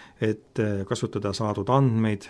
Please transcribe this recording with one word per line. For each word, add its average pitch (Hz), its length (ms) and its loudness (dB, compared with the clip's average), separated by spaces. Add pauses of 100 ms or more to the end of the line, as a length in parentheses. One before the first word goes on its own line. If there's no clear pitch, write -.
(220)
et 107 380 -2 (300)
kasutada 104 440 -2
saadud 104 360 -2
andmeid 113 600 2